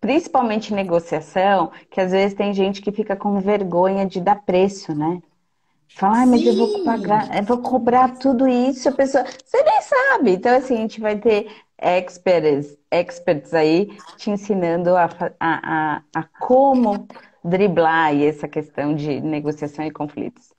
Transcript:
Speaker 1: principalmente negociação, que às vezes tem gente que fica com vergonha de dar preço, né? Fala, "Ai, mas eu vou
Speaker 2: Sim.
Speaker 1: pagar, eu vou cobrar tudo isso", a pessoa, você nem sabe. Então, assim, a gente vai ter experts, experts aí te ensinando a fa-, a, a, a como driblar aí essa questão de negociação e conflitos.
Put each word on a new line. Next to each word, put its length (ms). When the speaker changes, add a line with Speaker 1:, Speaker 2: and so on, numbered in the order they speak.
Speaker 1:
principalmente 720
negociação, 960
que 120
às 100
vezes 240
tem 180
gente 280
que 100
fica 240
com 240
vergonha 680
de 140
dar 240
preço, 500
né? 280
Fala, 220
"Ai, 80
mas 200
eu 120
vou 100
Speaker 2:
Sim. 160
Speaker 1:
pagar, 540
eu 60
vou 160
cobrar 580
tudo 280
isso", 440
a 20
pessoa, 320
você 400
nem 180
sabe. 500
Então, 260
assim, 160
a 60
gente 200
vai 180
ter 300
experts, 960
experts 600
aí 440
te 120
ensinando 680
a 100
fa-, 320
a, 560
a, 60
a 40
como 680
driblar 680
aí 180
essa 240
questão 440
de 280
negociação 640
e 60
conflitos. 680